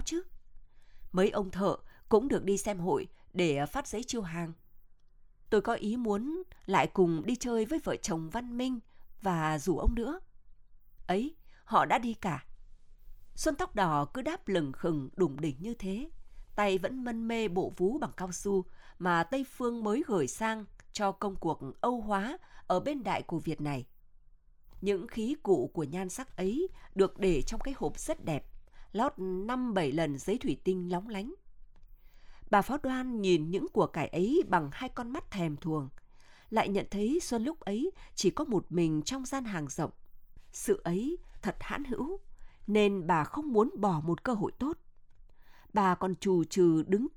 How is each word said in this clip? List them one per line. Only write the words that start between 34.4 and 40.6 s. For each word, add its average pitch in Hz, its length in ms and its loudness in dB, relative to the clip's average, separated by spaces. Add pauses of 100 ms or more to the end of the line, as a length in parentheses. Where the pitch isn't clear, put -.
bằng 156 260 2
hai 254 160 -6
con 240 220 -6
mắt 330 200 -8
thèm 165 260 -2
thuồng, 151 320 -2 (600)
lại 214 200 2
nhận 196 220 0
thấy 220 300 0
Xuân 226 220 -2
lúc 311 160 -4
ấy 240 320 -2 (240)
chỉ 196 140 2
có 269 140 0
một 220 260 0
mình 160 320 2
trong 262 240 -6
gian 269 180 -4
hàng 180 260 -4
rộng. 156 220 -4 (600)
Sự - 320 0